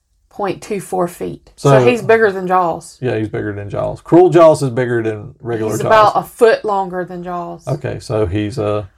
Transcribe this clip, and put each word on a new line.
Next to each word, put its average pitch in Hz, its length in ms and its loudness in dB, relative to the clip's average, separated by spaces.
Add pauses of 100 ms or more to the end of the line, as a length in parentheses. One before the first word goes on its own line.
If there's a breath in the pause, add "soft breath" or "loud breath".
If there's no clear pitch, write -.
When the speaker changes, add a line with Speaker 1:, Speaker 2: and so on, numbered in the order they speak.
(300)
Speaker 1:
point 196 320 -6
two 202 200 -8
four 180 260 -4
feet. - 480 -12
So - 140 0 (100)
Speaker 2:
So, 247 80 4
Speaker 1:
he's 240 140 0
bigger 220 300 2
than 190 160 -8
Jaws. 175 540 -2
Speaker 2:
Yeah, 120 160 -4
he's 110 120 -6
bigger 104 240 -8
than 101 160 -12
Jaws. 107 320 -8
Cruel 175 280 6
Jaws 156 340 6
is 131 80 -2
bigger 120 300 -2
than 107 380 -6
regular 110 340 -6
Speaker 1:
He's - 80 -4
Speaker 2:
Jaws. 233 60 -4
Speaker 1:
about 214 280 6
a 190 80 0
foot - 420 2
longer 185 400 -4
than 175 180 -14
Jaws. 175 440 -10
Speaker 2:
Okay, 110 320 -6
so 107 260 -2
he's, 104 340 -4
uh, 104 260 -4 (120)